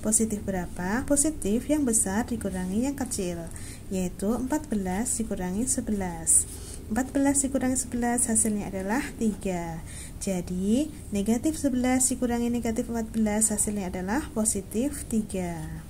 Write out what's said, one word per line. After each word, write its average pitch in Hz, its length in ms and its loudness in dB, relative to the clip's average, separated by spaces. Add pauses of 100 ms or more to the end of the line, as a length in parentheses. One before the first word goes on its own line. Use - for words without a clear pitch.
Positif 220 380 2
berapa? 185 640 -2
Positif 277 640 2
yang 294 160 4
besar 220 400 2
dikurangi 196 580 -2
yang 285 80 0
kecil, 175 540 -4 (400)
yaitu 190 480 0
empat 269 320 -2
belas 196 480 0
dikurangi 196 500 -2
sebelas. 190 800 2 (480)
Empat 262 240 0
belas 277 240 4
dikurangi 254 400 0
sebelas 240 480 0
hasilnya 220 400 2
adalah 196 340 -2 (140)
tiga. 180 640 -2 (400)
Jadi, 190 720 0 (180)
negatif 226 460 2
sebelas 254 560 4
dikurangi 240 400 2
negatif 240 400 0
empat 226 240 -2
belas 214 340 4
hasilnya 208 400 0
adalah 190 460 -2
positif 220 720 0
tiga. 185 560 -2 (260)